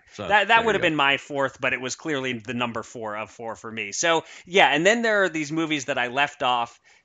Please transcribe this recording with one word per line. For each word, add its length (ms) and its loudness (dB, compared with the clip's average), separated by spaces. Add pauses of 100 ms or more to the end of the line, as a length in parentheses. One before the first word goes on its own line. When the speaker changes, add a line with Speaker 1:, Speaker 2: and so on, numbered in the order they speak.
(140)
Speaker 1:
So, 140 -8
Speaker 2:
That, 20 -6
that 280 4
Speaker 1:
there 20 -
Speaker 2:
would 140 2
Speaker 1:
you 0 -
Speaker 2:
have 80 0
Speaker 1:
go. 80 0
Speaker 2:
been 60 -2
my 220 2
fourth, 420 -4
but 140 0
it 80 -4
was 140 -6
clearly 380 -4
the 200 -10
number 300 -4
four 340 -10
of 140 -8
four 240 -10
for 160 -14
me. 200 -8
So, 320 0 (220)
yeah, 220 6
and 180 2
then 160 4
there 220 2
are 60 2
these 220 -6
movies 340 -2
that 120 -4
I 100 0
left 360 -2
off 360 -2 (260)